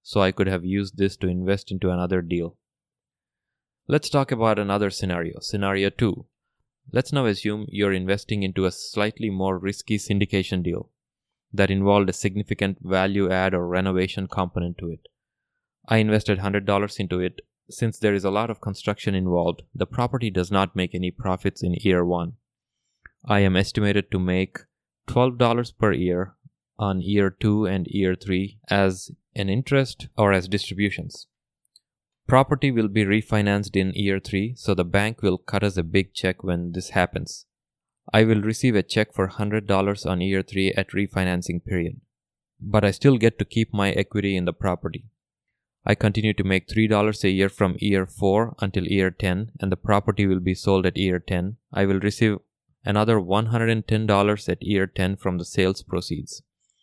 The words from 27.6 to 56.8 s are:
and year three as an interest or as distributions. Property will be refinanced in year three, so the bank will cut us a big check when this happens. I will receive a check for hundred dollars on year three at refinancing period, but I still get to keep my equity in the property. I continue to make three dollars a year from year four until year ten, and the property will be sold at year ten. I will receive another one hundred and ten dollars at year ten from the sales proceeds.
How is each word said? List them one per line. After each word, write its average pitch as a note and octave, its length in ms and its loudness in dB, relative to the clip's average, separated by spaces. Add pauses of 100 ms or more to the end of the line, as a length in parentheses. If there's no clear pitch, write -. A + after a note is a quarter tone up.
and F#2 220 -2
year F#2+ 280 0
three F#2+ 440 -4 (100)
as F#2+ 440 0 (220)
an G2 140 -4
interest C3 600 -2 (100)
or G2+ 160 6
as F#2 120 0
distributions. G2 800 -4 (1000)
Property C#3 440 4
will A2+ 180 2
be G#2 180 2
refinanced G2+ 680 2
in F#2+ 180 2
year G2 260 0
three, G#2 360 -2
so - 180 0
the F2+ 100 2
bank G2+ 380 0
will F#2 160 2
cut G2 260 -2
us F#2 140 -2
a F2 40 0
big F2 300 -2
check - 320 -4
when F2 280 -2
this F#2 180 -8
happens. - 560 -2 (640)
I A2 120 6
will A2 180 4
receive A2 320 0
a G2+ 80 4
check - 320 -2
for F#2+ 140 0
hundred G#2 380 -4
dollars G2 380 0
on F2+ 160 -2
year F#2+ 220 0
three F#2+ 300 -2
at F#2+ 180 -4
refinancing F2+ 720 -2
period, F2 380 -4 (580)
but G#2 240 0
I G2+ 60 4
still C3+ 260 4
get A2+ 220 2
to - 80 -2
keep - 260 -2
my G2+ 200 2
equity G2 440 0
in F2+ 80 0
the F2 80 0
property. F2 540 -4 (800)
I G#2+ 80 4
continue G#2+ 400 2
to G2+ 100 0
make F#2+ 240 0
three A2 200 2
dollars G#2 360 2
a G2 60 4
year F#2+ 180 2
from F#2+ 300 0
year G2 260 0
four G2+ 540 0
until F#2+ 260 -2
year F#2 260 2
ten, F#2+ 500 -2
and G2 120 -2
the F2 60 -2
property G#2 480 0
will F#2+ 140 2
be F#2 140 0
sold F#2+ 300 2
at F2+ 140 0
year F2+ 200 0
ten. F#2 380 -4 (160)
I G2 140 0
will G2 140 0
receive G#2 360 0 (480)
another G#2+ 360 2
one G2 260 0
hundred A2+ 240 0
and A2 160 -2
ten A2 200 0
dollars G#2 420 2
at - 140 -2
year G2 240 0
ten F#2+ 300 -2
from F2+ 220 -2
the F2 60 -6
sales F#2+ 380 0
proceeds. - 600 -8 (400)